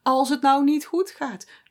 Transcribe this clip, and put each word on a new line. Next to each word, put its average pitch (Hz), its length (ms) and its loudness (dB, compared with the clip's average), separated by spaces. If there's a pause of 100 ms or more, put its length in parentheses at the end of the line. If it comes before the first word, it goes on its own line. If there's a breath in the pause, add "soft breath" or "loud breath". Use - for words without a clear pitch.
Als 262 260 0
het 269 120 -2
nou 277 220 4
niet 294 220 0
goed 370 240 -4
gaat. 233 380 -12 (240 loud breath)